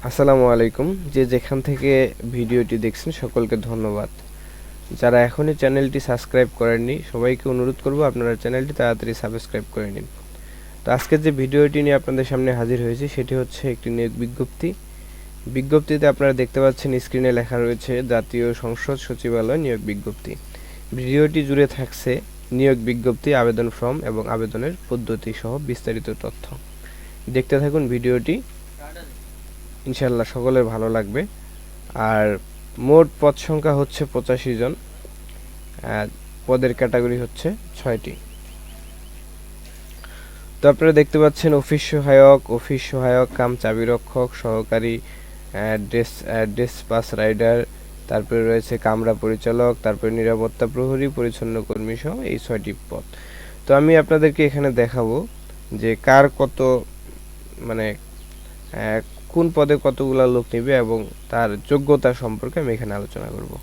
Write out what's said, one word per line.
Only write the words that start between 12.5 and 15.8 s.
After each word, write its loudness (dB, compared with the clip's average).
হাজির 0
হয়েছি -2
সেটি -4
হচ্ছে -4
একটি -6
নিয়োগ -2
বিজ্ঞপ্তি। -4
বিজ্ঞপ্তিতে 2